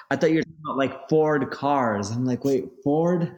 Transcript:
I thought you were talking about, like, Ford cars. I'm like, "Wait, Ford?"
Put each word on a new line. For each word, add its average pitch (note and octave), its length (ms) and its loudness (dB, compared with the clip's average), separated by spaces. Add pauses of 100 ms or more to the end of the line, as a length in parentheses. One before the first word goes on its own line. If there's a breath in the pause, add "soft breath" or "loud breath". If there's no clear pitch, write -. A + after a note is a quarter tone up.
(100)
I C#3 60 2
thought D#3+ 140 2
you D#3+ 60 2
were D#3 60 2
talking - 220 -10
about, C#3+ 140 -4
like, C3 320 -4
Ford D3+ 400 2
cars. A#2 600 0
I'm A#2+ 140 -2
like, B2+ 200 -2
"Wait, C#3 200 2 (200)
Ford?" E3 540 0